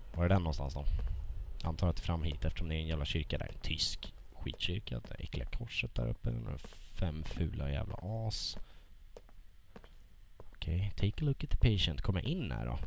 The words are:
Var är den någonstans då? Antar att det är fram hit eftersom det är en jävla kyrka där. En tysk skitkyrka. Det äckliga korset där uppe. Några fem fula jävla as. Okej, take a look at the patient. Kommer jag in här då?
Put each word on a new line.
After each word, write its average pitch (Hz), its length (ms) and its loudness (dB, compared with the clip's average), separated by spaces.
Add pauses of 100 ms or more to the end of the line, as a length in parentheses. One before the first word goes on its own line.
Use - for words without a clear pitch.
(140)
Var 82 100 4
är 87 40 6
den 95 140 6
någonstans 73 320 0
då? 71 100 -4 (760)
Antar 82 260 2
att 82 80 4
det - 40 0
är - 40 -8
fram 82 180 2
hit 80 220 0
eftersom 80 240 2
det 80 60 0
är 80 40 2
en 80 80 0
jävla 78 180 0
kyrka 76 340 0
där. - 100 -4
En - 120 -8
tysk - 540 -2 (180)
skitkyrka. - 760 -4
Det - 60 -6
äckliga - 320 -4
korset - 480 -4
där 58 140 2
uppe. 57 220 0
Några 58 280 -4 (360)
fem 78 300 2
fula 73 460 0
jävla - 320 0
as. 110 560 -2 (1900)
Okej, 92 440 0
take 101 240 4
a 156 40 4
look 143 200 2
at - 60 -6
the - 60 8
patient. 98 440 6
Kommer 92 200 4
jag 113 100 -2
in 147 220 0
här 57 140 -2
då? 60 200 0